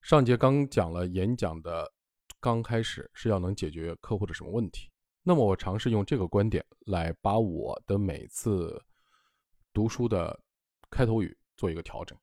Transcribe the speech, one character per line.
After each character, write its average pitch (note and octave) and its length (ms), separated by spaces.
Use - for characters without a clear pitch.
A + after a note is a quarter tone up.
上 D3 140
节 A#2+ 120
刚 C#3 320
讲 E2+ 240
了 F2 140
演 F#2 300
讲 E2 260
的 E2 260
刚 A#2 200
开 A#2 220
始 - 320
是 - 140
要 G#2 100
能 F2+ 160
解 E2 160
决 E2 300
客 G#2+ 180
户 G2 80
的 E2+ 80
什 - 80
么 C#2+ 80
问 A2 180
题， - 220
那 F3 140
么 B2 100
我 F#2+ 80
尝 F#2+ 240
试 A#2+ 140
用 G#2 120
这 C#3 140
个 F#2 80
观 G2+ 240
点 F#2+ 140
来 E2 360
把 G#2 160
我 F2+ 480
的 G2 100
每 G2+ 300
次 F2 560
读 G#2+ 160
书 A#2+ 200
的 F2+ 280
开 B2+ 160
头 A2+ 160
语 - 160
做 F#2+ 140
一 D#2+ 40
个 E2 60
调 - 240
整。 - 180